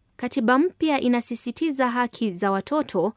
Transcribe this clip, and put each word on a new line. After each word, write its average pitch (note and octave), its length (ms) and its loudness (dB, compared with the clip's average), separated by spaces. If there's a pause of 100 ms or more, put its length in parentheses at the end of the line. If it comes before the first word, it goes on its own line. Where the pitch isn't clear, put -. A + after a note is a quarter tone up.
(160)
Katiba B3 420 2
mpya D#4 420 0
inasisitiza B3 920 -2
haki A#3+ 420 -2
za F#3+ 180 -2
watoto G3 680 -2